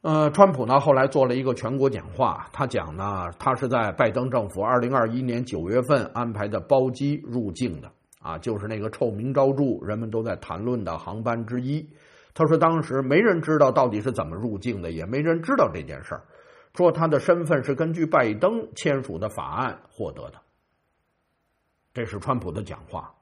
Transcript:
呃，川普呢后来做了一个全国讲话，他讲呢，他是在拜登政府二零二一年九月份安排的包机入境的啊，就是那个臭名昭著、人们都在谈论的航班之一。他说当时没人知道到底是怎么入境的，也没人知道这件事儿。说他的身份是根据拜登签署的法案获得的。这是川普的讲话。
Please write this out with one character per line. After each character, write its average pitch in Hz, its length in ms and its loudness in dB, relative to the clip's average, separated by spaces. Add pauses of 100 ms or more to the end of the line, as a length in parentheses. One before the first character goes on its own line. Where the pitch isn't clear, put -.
呃， 160 280 2
川 196 220 8
普 127 160 -2
呢 131 120 6
后 143 140 4
来 131 140 4
做 131 180 4
了 123 100 0
一 123 60 -2
个 123 140 0
全 123 200 -6
国 135 140 2
讲 104 200 -6
话， 98 440 0
他 135 140 -2
讲 80 280 -4
呢， 95 440 -4
他 131 160 0
是 131 120 -4
在 117 240 0
拜 117 200 2
登 123 180 -2
政 117 200 -2
府 92 120 -6
二 120 180 2
零 123 160 0
二 113 140 4
一 120 100 -2
年 123 240 -2
九 85 240 -6
月 120 140 2
份 123 320 2
安 117 180 -4
排 104 160 -4
的 104 120 -4
包 131 320 2
机 143 340 -2
入 117 260 -4
境 85 300 -4
的 - 100 -18 (280)
啊， 78 180 -8
就 104 220 -4
是 107 80 -8
那 110 100 -6
个 104 140 -6
臭 120 180 0
名 113 240 -4
昭 135 180 4
著、 139 320 0
人 117 140 -4
们 113 140 -6
都 113 100 0
在 113 140 -4
谈 92 280 -8
论 120 200 -2
的 85 160 -4
航 107 240 -10
班 117 240 -2
之 123 120 -4
一。 147 300 -4 (460)
他 165 100 2
说 156 100 4
当 165 280 2
时 135 180 -2
没 135 160 2
人 196 240 4
知 156 160 2
道 139 140 6
到 127 180 4
底 104 100 -2
是 123 120 -2
怎 101 160 -4
么 82 80 -8
入 104 240 -4
境 101 200 -4
的， 85 120 -6
也 82 160 -8
没 127 140 -2
人 165 200 2
知 254 160 0
道 120 160 4
这 - 80 -6
件 67 220 -12
事 - 100 -10
儿。 - 80 -10 (540)
说 175 160 6
他 165 160 2
的 147 120 4
身 175 280 2
份 147 160 2
是 139 100 -2
根 160 180 -2
据 165 140 0
拜 135 300 4
登 220 400 0
签 139 280 -2
署 82 140 -10
的 101 120 -4
法 - 260 -8
案 120 340 -4
获 - 220 -8
得 - 180 -14
的。 - 100 -20 (1600)
这 117 100 -4
是 98 140 -8
川 127 200 -4
普 92 120 -8
的 90 100 -6
讲 - 240 -14
话。 - 260 -12 (100)